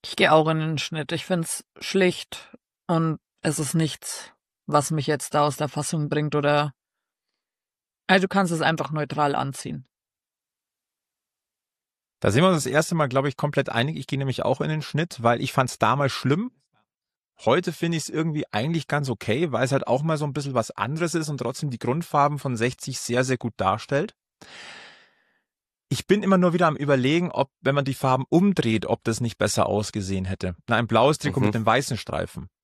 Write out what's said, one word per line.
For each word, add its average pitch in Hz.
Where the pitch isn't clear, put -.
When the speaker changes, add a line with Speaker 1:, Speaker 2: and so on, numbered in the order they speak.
Speaker 1:
Ich -
gehe 185
auch 156
in 160
den 156
Schnitt. 151
Ich 160
find's -
schlicht -
und 165
es 156
ist 143
nichts, -
was 147
mich 151
jetzt 147
da 151
aus 147
der 147
Fassung 147
bringt 151
oder, 147
also 190
du 196
kannst 190
es 160
einfach 147
neutral 147
anziehen. 135
Speaker 2:
Da 104
sind 131
wir 190
uns 165
das 131
erste 156
Mal, 156
glaub 135
ich, 143
komplett 143
einig. 135
Ich 135
gehe 135
nämlich 135
auch 123
in 147
den 156
Schnitt, 147
weil 117
ich -
fand's -
damals 131
schlimm. 175
Heute 170
find 170
ich's 151
irgendwie 156
eigentlich 147
ganz 143
okay, 127
weil 117
es 127
halt 135
auch 127
mal 160
so 151
ein 143
bisschen 139
was 117
anderes 156
ist 156
und 143
trotzdem 131
die 117
Grundfarben 147
von 131
sechzig 123
sehr, 120
sehr 127
gut 117
darstellt. 107
Ich -
bin 208
immer 190
nur 180
wieder 175
am 151
Überlegen, 143
ob, -
wenn 135
man 143
die 139
Farben 131
umdreht, 160
ob -
das 113
nicht 117
besser -
ausgesehen 98
hätte. 92
Na, 117
ein 113
blaues 123
Trikot -
Speaker 3:
Mhm. 98
Speaker 2:
mit 107
dem 113
weißen 120
Streifen. -